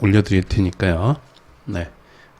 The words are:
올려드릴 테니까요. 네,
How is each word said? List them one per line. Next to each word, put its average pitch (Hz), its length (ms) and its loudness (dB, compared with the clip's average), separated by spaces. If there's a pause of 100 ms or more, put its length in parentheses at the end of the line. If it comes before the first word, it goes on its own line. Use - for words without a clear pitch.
올려드릴 98 420 2
테니까요. 95 720 -2 (500)
네, 87 240 -8 (500)